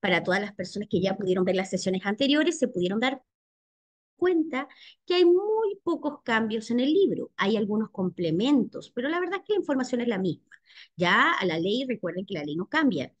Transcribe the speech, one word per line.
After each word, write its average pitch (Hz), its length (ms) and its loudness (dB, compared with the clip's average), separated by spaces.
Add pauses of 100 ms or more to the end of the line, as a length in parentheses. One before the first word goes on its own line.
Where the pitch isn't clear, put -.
Para 175 240 2
todas 180 160 0
las 208 140 -8
personas 202 360 -10
que 180 100 2
ya 190 160 0
pudieron 185 280 0
ver 185 100 2
las 190 160 -2
sesiones 185 340 -2
anteriores, 277 540 0
se 262 80 0
pudieron 185 320 -2
dar 262 240 -2 (960)
cuenta 320 500 0 (380)
que 359 100 -2
hay 359 100 6
muy 403 600 2
pocos 302 400 -4
cambios 226 480 -2
en 240 80 2
el 277 120 2
libro. 359 440 2
Hay 202 200 0
algunos 214 340 -2
complementos, 185 1000 0
pero 247 180 -4
la 339 120 -2
verdad 359 180 -4
es - 80 -12
que 415 60 -2
la 403 80 2
información 262 400 -2
es 240 80 -2
la 220 100 -2
misma. - 320 -4 (460)
Ya 214 360 4
a - 120 -2
la 165 160 0
ley, 208 260 0
recuerden 190 400 -6
que 202 80 -8
la 151 80 -6
ley 147 140 -6
no 180 100 -4
cambia. 254 540 0